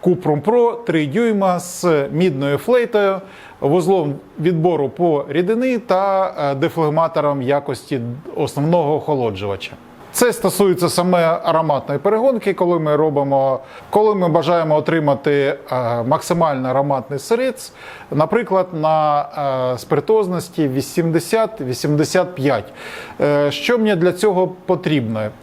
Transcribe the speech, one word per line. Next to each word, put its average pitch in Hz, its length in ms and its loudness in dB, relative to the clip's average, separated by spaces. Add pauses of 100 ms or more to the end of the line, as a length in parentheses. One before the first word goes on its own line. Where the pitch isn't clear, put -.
Купрум 156 400 0
Про 233 300 2
три 160 360 -2
дюйма 196 520 0
з 151 520 0
мідною 143 460 0
флейтою, 208 640 0 (400)
вузлом 160 520 2 (260)
відбору 160 500 2
по 160 400 0
рідини 220 500 0
та, 190 600 0
е, 143 160 0
дефлегматором 156 880 0
якості 139 600 -2 (340)
основного 151 600 0
охолоджувача. 107 760 -4 (420)
Це 240 200 2
стосується 180 560 2
саме 175 540 2
ароматної 151 560 0
перегонки, 220 540 0
коли 175 260 2
ми 151 160 2
робимо, 139 640 2 (300)
коли 214 260 2
ми 180 140 0
бажаємо 156 460 2
отримати, 143 800 0 (140)
е, 120 320 -2
максимально 147 680 0
ароматний 139 500 -2
сирець, 247 540 -4 (380)
наприклад, 185 640 0
на, 151 520 2 (480)
е, 123 40 -4
спиртозності 175 920 0
вісімдесят-вісімдесят 160 1700 0
п'ять. 131 380 -2 (480)
Е, 143 300 2
що 240 260 0
мені 214 180 2
для 175 160 2
цього 185 360 2 (180)
потрібно? 143 560 0 (220)